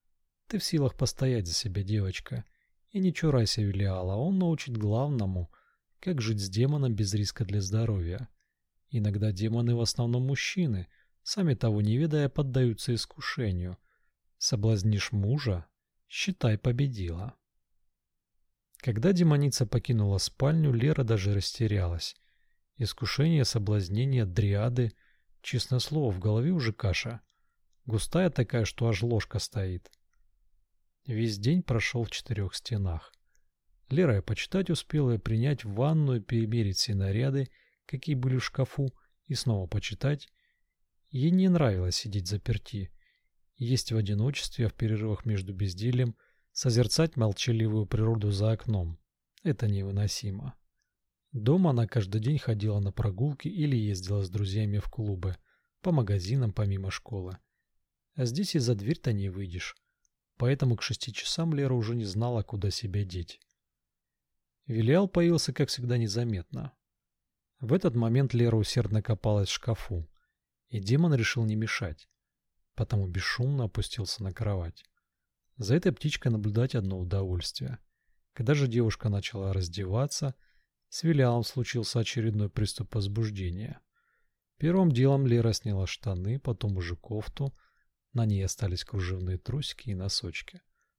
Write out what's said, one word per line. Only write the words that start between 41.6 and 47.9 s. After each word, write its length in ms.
сидеть 280
взаперти, 680
есть 340
в 60
одиночестве, 720
а 20
в 60
перерывах 500
между 280
бездельем 600
созерцать 580
молчаливую 680
природу 460